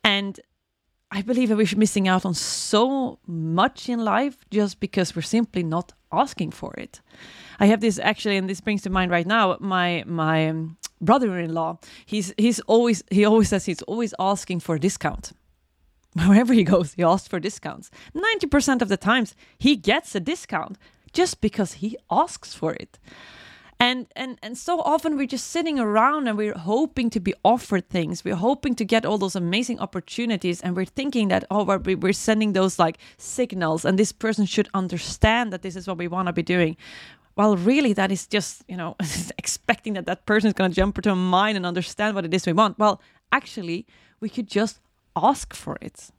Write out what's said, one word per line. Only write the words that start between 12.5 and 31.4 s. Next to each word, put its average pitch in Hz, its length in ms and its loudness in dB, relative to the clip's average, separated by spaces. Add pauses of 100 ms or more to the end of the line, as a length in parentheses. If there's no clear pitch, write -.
always, 233 500 2
he 208 140 4
always 214 260 6
says 196 160 0
he's 175 160 -6
always 226 360 -6
asking 190 420 -2
for 165 160 -4
a 139 40 -4
discount. - 520 -4 (800)
<laughs> 170 140 0
Wherever 226 260 8
he 220 120 6
goes, 175 300 2
he 175 80 -2
asks 175 260 2
for 180 120 -6
discounts. 156 500 -10 (240)
Ninety 392 320 0
percent 269 360 2
of 202 60 0
the 196 80 2
times, 226 380 0 (240)
he 277 180 4
gets 226 380 0
a 196 60 -2
discount 196 560 -6 (360)
just - 280 0
because 202 340 -2
he 214 220 -6 (140)
asks - 440 -2
for 156 200 -4
it. - 240 -16 (840)
And, 254 320 0
and, 254 300 -10
and 233 120 -12
so 339 260 -2
often 311 340 0
we're 277 100 0
just 254 220 -8
sitting 320 320 -2
around 240 480 2
and 214 100 -2
we're 214 180 -4
hoping 233 540 0
to 226 80 -4
be 180 160 -2 (100)
offered 190 440 2
things. 170 360 -4
We're 185 120 -2
hoping 247 400 0
to 226 80 -4
get 226 200 2
all 208 140 0
those 190 160 -4
amazing 196 460 -2
opportunities. 190 800 -4
And 180 160 -4
we're 190 80 -2
thinking 262 440 -2
that, 185 220 2